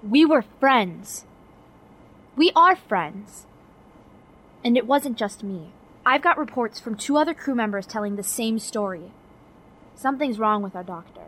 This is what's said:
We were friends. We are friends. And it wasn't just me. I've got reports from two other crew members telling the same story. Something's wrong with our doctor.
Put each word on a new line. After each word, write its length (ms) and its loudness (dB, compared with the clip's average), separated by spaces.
We 220 4
were 180 4
friends. 640 0
We 200 4
are 200 8
friends. 720 -8
And 140 2
it 100 0
wasn't 300 0
just 260 -6
me. 280 -12
I've 160 2
got 160 2
reports 420 -6
from 160 -8
two 220 -2
other 160 2
crew 220 -6
members 320 -4
telling 280 -6
the 80 -8
same 360 -4
story. 520 -8
Something's 420 -2
wrong 240 0
with 140 -8
our 80 -10
doctor. 440 -16